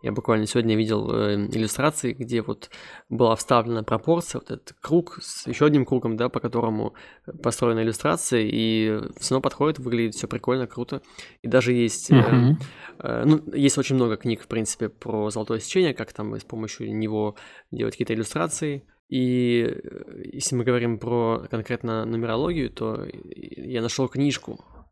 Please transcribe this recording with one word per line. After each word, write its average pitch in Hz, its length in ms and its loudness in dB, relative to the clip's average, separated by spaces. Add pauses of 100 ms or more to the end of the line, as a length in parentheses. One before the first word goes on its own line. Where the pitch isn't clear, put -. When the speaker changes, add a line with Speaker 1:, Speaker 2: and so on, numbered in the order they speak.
Speaker 1:
Я 117 100 -4
буквально 107 340 0
сегодня 113 280 2
видел, 107 380 0
э, 104 400 0
иллюстрации, 123 600 -2
где 120 260 -2
вот - 300 -8 (400)
была 113 260 4
вставлена 117 460 2
пропорция, 156 580 0
вот - 100 -16
этот - 300 -12
круг 170 400 0
с - 260 -12
еще 123 200 2
одним 147 180 6
кругом, 117 320 0
да, 120 140 0
по - 100 -4
которому 113 540 -2 (480)
построена 117 400 2
иллюстрация, 123 600 0
и 110 580 2 (200)
все - 140 0
равно 135 80 2
подходит, 147 380 0
выглядит 117 340 0
все - 140 -6
прикольно, 127 380 -2
круто. 123 360 -8 (400)
И - 60 -6
даже 123 260 4
есть, 120 360 2
э, - 40 10
Speaker 2:
Мгм. 127 440 8 (420)
Speaker 1:
э, 117 260 -2
ну, 156 160 6 (120)
есть 139 220 4
очень 135 200 0
много 117 200 2
книг, 113 260 -2
в - 40 -20
принципе, 110 420 -4
про 107 420 -4
золотое 113 300 -4
сечение, 180 320 2
как - 220 -8
там 107 200 -8
с 110 100 -10
помощью 110 520 -8
него 107 400 -2 (340)
делать 113 240 -4
какие-то - 200 -2
иллюстрации. 147 720 -4 (260)
И, 123 560 2
э, - 680 -10
если 131 240 -4
мы 120 80 0
говорим 120 340 2
про 117 520 0
конкретно 113 560 -4
нумерологию, 117 640 -2
то 113 340 -6 (320)
я - 460 -8
нашел 127 260 -2
книжку - 560 -2 (280)